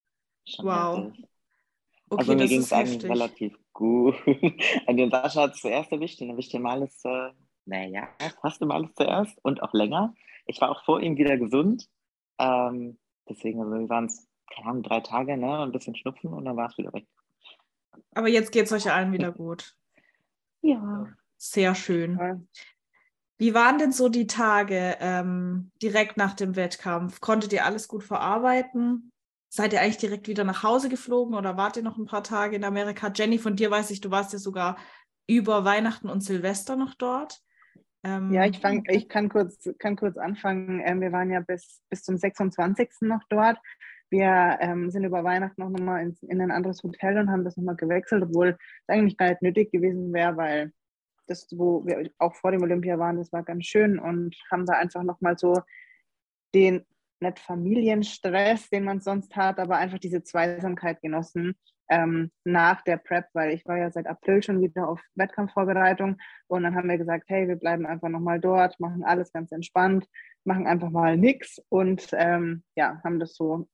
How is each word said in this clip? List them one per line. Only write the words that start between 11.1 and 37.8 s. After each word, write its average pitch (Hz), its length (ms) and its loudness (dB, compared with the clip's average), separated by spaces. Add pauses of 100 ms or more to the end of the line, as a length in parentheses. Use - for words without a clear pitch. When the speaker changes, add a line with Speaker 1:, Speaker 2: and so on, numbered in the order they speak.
Speaker 1:
wieder 143 180 4
gesund. 139 500 0 (520)
Ähm, 123 600 -2 (300)
deswegen, 113 320 -8
also 107 180 -4
wir 113 120 -4
waren's, 117 360 -4 (260)
keine 107 180 -12
Ahnung, 123 120 -6
drei 113 180 -2
Tage, 131 360 -4
ne, 131 260 -4
ein 135 80 -4
bisschen 123 240 -8
Schnupfen 135 380 -10
und 139 140 -10
dann 123 100 -6
war's 117 220 -6
wieder - 160 -10
weg. 104 120 -12 (1080)
Speaker 2:
Aber 220 140 2
jetzt 220 240 4
geht's 214 200 2
euch 208 180 0
allen 185 220 2
wieder 185 180 -2
gut. 170 440 -12 (880)
Speaker 1:
Ja. 208 440 0 (300)
Speaker 2:
Sehr 190 400 0
schön. 175 420 -2
Speaker 3:
Ja. 180 220 -4 (960)
Speaker 2:
Wie 220 180 2
waren 240 240 6
denn 294 140 2
so 254 160 4
die 233 180 2
Tage, 202 720 2
ähm, 180 720 -4 (100)
direkt 214 360 0
nach 196 180 0
dem 190 220 -4
Wettkampf? 180 640 -4
Konntet 214 320 0
ihr 202 120 2
alles 208 220 -2
gut 208 160 -10
verarbeiten? 240 1120 0 (380)
Seid 208 220 0
ihr 202 80 2
eigentlich 208 180 2
direkt 202 300 -6
wieder 208 160 -2
nach 190 180 -2
Hause 254 280 2
geflogen 247 440 -2
oder 190 220 -4
wart 202 220 -2
ihr 233 40 -6
noch 226 140 -6
ein 220 80 -6
paar 208 200 -6
Tage 208 320 -2
in 202 80 -4
Amerika? 202 500 -4
Jenny, 220 240 2
von 220 180 -2
dir 208 140 2
weiß 208 220 0
ich, 196 100 -10
du 196 80 -8
warst 196 240 -2
ja 202 40 -8
sogar 190 380 -4 (500)
über 214 380 2
Weihnachten 214 460 0
und 196 120 -2
Silvester 196 540 -4
noch 262 180 -4
dort. 254 460 -6 (640)